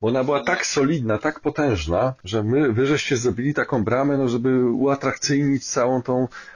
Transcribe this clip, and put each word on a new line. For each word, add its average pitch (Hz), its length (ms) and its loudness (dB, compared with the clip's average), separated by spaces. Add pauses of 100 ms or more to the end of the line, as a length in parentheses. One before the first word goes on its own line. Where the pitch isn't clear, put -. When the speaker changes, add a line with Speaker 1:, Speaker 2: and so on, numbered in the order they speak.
Speaker 1:
bo 110 80 0
ona 127 160 2
była 143 140 2
Speaker 2:
Nie. - 60 -4
Speaker 1:
tak 180 220 -2
solidna, 135 520 0
tak 156 220 -4
potężna, 120 760 0 (100)
że 104 180 -2
my, 127 300 2
wy 123 140 2
żeście 147 300 0
zrobili 120 380 -2
taką 127 300 0
bramę, 135 340 2
no, 135 100 2
żeby 123 420 2
uatrakcyjnić 139 960 0
całą 127 360 0
tą, 127 260 0 (280)